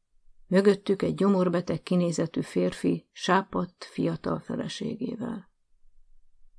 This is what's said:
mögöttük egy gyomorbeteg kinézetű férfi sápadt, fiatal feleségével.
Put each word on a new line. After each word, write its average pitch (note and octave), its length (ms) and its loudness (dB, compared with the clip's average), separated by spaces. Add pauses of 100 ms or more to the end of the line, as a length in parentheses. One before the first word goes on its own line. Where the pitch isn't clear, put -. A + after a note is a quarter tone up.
(460)
mögöttük G3 560 4
egy E3+ 120 0
gyomorbeteg F3+ 680 2
kinézetű E3+ 580 0
férfi F3+ 720 -2
sápadt, F#3 720 -2
fiatal E3 540 -4
feleségével. - 1120 -8 (1080)